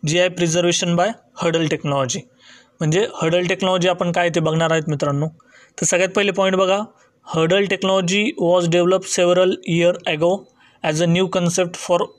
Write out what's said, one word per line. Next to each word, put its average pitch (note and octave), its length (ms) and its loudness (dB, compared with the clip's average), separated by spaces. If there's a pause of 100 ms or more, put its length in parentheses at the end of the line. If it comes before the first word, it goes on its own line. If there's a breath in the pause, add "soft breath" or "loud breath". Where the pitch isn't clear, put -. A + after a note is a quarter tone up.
जी E3+ 120 0
आहे F3+ 160 2
preservation F3 640 0
by F#3 80 2 (340)
hurdle E3 320 0
technology. C#3+ 480 -4 (580 loud breath)
म्हणजे E3+ 260 0 (100)
हर्डल F3 320 0
टेक्नॉलॉजी F#3 420 0
आपण F3 220 -2
काय F3 180 0
ते E3+ 100 0
बघणार D#3+ 320 0
आहेत D#3+ 180 -2
मित्रांनो. C#3+ 380 -2 (500 soft breath)
तर F#3+ 80 -4
सगळ्यात F#3 300 0
पहिले G3+ 160 2
पॉइंट F#3+ 260 0
बघा, F#3+ 220 2 (480 soft breath)
hurdle F3 460 2
technology F#3+ 500 0 (180)
was E3+ 360 2
developed F3+ 340 2
several F3+ 420 2 (160)
year E3+ 240 2 (200)
ago E3 200 0 (500 soft breath)
as D#3 180 -2
a F3 80 2
new F3+ 160 2 (100)
concept F3 420 -2
for F3 220 0 (200)